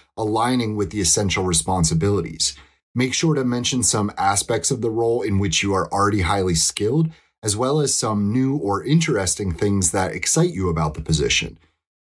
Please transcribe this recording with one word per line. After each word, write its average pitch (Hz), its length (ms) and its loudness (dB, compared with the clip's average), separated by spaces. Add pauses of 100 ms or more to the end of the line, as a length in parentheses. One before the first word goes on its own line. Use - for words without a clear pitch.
(160)
aligning 110 600 0
with 95 140 -2
the 104 100 -2
essential 95 420 0
responsibilities. 90 1120 0 (400)
Make 127 180 0
sure 160 220 2
to 135 80 0
mention 123 400 0
some 104 340 0
aspects 101 540 0
of 113 100 -2
the 117 80 0
role 117 320 2
in 101 180 0
which 98 220 0
you 101 120 0
are 92 180 -2
already 101 300 2
highly 92 340 2
skilled, 131 540 0 (340)
as 104 140 -2
well 135 240 0
as 101 120 0
some 104 380 0
new 131 240 0
or 101 260 -2
interesting 110 720 0
things 101 380 0
that 92 240 -2
excite 160 380 0
you 92 160 -2
about 78 240 0
the - 80 -8
position. - 580 -2 (440)